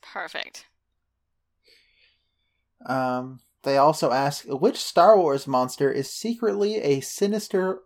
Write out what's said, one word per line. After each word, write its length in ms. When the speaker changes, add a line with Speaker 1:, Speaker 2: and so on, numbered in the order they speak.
Speaker 1:
Perfect. 640
Speaker 2:
Um, 540
they 160
also 340
ask, 320
"Which 320
Star 420
Wars 280
monster 440
is 220
secretly 640
a 240
sinister 840